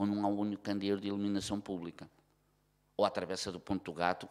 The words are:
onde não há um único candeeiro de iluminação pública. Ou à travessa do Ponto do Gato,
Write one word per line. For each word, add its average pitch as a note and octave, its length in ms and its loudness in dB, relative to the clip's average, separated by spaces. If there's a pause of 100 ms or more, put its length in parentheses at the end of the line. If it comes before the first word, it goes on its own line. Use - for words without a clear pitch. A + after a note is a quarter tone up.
onde G2+ 160 2
não G#2 80 0
há G2+ 40 4
um G2+ 100 2
único G#2 240 -2
candeeiro G2+ 360 0
de G2+ 100 -4
iluminação G2+ 520 0
pública. E2+ 500 -8 (840)
Ou G#2 80 6
à G2 60 6
travessa F#2 420 -2
do F2 80 -6
Ponto F2+ 320 -2
do - 20 -6
Gato, F2 360 2